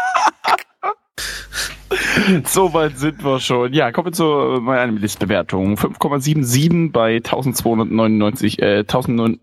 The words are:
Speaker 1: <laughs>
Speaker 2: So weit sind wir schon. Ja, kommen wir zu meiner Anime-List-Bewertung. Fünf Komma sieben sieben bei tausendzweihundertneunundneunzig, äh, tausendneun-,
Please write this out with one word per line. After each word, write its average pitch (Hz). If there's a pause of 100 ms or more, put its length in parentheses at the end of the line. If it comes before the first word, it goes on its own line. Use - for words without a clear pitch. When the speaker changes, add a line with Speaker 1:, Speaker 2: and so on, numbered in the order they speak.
(1200)
Speaker 1:
<laughs> -
Speaker 2:
So 180
weit 151
sind 147
wir 135
schon. 123
Ja, 135
kommen 175
wir 180
zu 143
meiner 123
Anime-List-Bewertung. 101
Fünf -
Komma 143
sieben 151
sieben 156
bei 113
tausendzweihundertneunundneunzig, 110
äh, 101
tausendneun-, 117